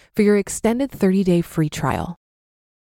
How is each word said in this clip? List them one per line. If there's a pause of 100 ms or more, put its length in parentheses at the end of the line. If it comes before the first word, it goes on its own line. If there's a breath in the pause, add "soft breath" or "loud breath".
(140 soft breath)
for
your
extended
thirty-day
free
trial. (760)